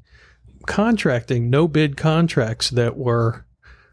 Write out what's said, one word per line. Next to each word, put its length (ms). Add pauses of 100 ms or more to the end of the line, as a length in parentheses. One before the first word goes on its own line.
(680)
contracting, 840
no-bid 460
contracts 720
that 260
were, 480 (480)